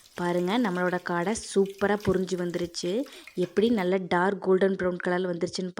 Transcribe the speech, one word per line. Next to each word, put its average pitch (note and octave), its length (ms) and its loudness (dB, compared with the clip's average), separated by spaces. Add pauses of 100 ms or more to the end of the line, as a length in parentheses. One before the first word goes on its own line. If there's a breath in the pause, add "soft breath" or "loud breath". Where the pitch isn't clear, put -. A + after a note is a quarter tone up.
(200 loud breath)
பாருங்க, F3+ 460 0
நம்மளோட F3+ 340 0 (100)
காடை F3 220 0 (200)
சூப்பரா G3 440 2 (100)
பொரிஞ்சு F#3 360 0
வந்துருச்சு. F3 500 -4 (540 loud breath)
எப்படி G#3+ 240 2 (100)
நல்லா F#3 180 2 (160)
டார்க் F#3 320 2
கோல்டன் F#3+ 360 4
ப்ரவுன் F3+ 240 -2
கலர்ல F3+ 260 0
வந்துருச்சுன்னு F3 480 -4